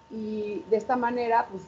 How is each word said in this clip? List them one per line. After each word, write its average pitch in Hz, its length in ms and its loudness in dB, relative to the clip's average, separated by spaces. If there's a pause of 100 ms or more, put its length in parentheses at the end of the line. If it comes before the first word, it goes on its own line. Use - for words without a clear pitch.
(120)
y 214 580 -4
de 220 80 6
esta 214 180 2
manera, 240 560 2
pues, 185 160 -10